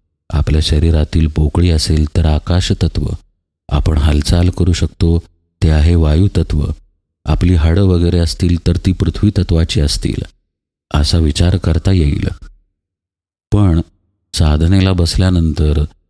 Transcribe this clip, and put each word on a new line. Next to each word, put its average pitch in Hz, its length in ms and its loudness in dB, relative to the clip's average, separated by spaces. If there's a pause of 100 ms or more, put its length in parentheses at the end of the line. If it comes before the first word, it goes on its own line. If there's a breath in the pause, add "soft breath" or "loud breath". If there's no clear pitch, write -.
(300)
आपल्या 76 300 0
शरीरातील 80 680 0
पोकळी 78 440 0
असेल 78 360 0 (100)
तर 80 100 2
आकाशतत्व, 78 800 -2 (600)
आपण 73 300 0
हालचाल 76 520 0
करू 87 220 0
शकतो 82 460 0 (440)
ते 80 80 2
आहे 78 240 4
वायुतत्व, 78 720 0 (580)
आपली 87 300 0
हाडं 82 280 2
वगैरे 87 360 2
असतील 85 480 -2
तर 85 100 0
ती 92 160 -2
पृथ्वी 95 460 -2
तत्वाची 82 420 0
असतील, - 420 -4 (720)
असा 73 240 0
विचार 85 380 0
करता 85 360 0
येईल. 78 320 0 (1300)
पण 95 280 2 (540)
साधनेला 87 580 2
बसल्यानंतर 82 920 0 (260)